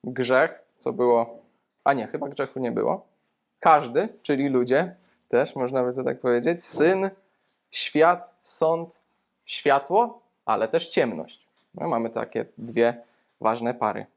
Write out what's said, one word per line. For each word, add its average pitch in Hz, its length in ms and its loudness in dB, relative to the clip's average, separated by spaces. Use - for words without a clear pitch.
Grzech, 127 600 0
co 123 160 -6
było, 117 460 2
a 143 100 4
nie, 113 140 -2
chyba 151 220 -8
grzechu 135 300 -8
nie 120 120 -4
było. 139 340 -2
Każdy, 151 500 2
czyli 139 280 0
ludzie, 131 460 0
też 127 260 0
można 127 280 -2
by 123 100 -2
to 131 100 -6
tak 131 160 -2
powiedzieć. 127 440 0
Syn, 190 460 2
świat, - 760 2
sąd, 165 560 -4
światło, 175 760 0
ale 110 220 0
też 165 200 -2
ciemność. 113 600 -4
No, 160 120 -6
mamy 117 220 -2
takie 113 360 -6
dwie 117 440 0
ważne 117 320 -2
pary. 107 320 -4